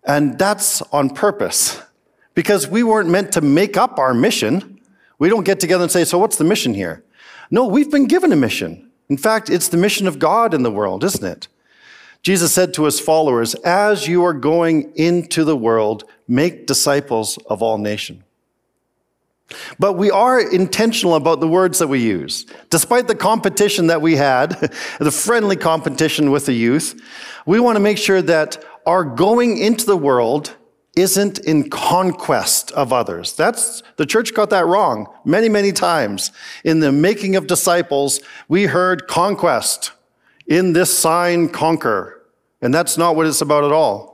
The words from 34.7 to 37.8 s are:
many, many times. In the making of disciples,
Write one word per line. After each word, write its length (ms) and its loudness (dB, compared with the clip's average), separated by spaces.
many, 240 2
many 240 2
times. 600 -2
In 160 2
the 100 2
making 440 0
of 120 -2
disciples, 720 -2